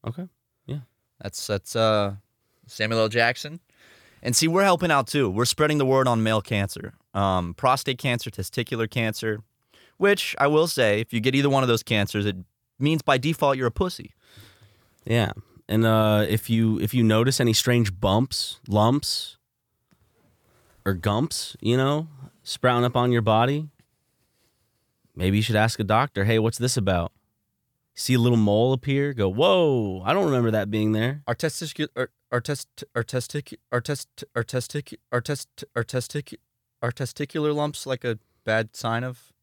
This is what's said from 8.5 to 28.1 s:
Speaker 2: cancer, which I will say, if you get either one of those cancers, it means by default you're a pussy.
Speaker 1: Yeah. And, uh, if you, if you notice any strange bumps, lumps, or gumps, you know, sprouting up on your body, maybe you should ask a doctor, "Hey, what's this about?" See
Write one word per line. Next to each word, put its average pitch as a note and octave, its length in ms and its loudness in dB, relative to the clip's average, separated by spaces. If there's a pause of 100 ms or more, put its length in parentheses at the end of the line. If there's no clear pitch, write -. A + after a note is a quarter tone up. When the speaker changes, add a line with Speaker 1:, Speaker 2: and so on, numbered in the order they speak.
Speaker 2:
cancer, A2 500 -4 (560)
which - 420 0
I C#3 80 2
will D3+ 200 4
say, A2 340 2
if - 120 -6
you A#2 80 0
get B2+ 140 2
either C#3 140 2
one C3+ 140 4
of B2+ 60 2
those A#2 140 2
cancers, G#2 440 0
it G2 100 -2 (420)
means D3+ 220 0
by - 160 2
default C#3+ 400 0
you're B2+ 120 -2
a - 20 0
pussy. - 420 -6 (920)
Speaker 1:
Yeah. A2+ 280 0 (360)
And, A2+ 160 2
uh, G#2+ 440 4
if A2 220 -2
you, A2+ 300 2
if G#2+ 120 -4
you B2 100 2
notice A2+ 380 4
any A#2 120 2
strange A2 460 0
bumps, G#2 720 0
lumps, A2+ 680 0 (1500)
or G2+ 100 0
gumps, G#2 680 -2
you A#2+ 160 0
know, D3 320 0 (340)
sprouting B2 420 0
up B2 120 0
on B2 140 2
your A#2 120 2
body, B2 460 2 (1500)
maybe F#2+ 220 2
you A2 40 2
should G#2+ 140 0
ask A2 240 2
a G#2+ 40 0
doctor, G#2+ 400 0
"Hey, A2+ 140 2
what's A2+ 200 0
this B2 180 -2
about?" F#2 360 0 (840)
See - 200 -2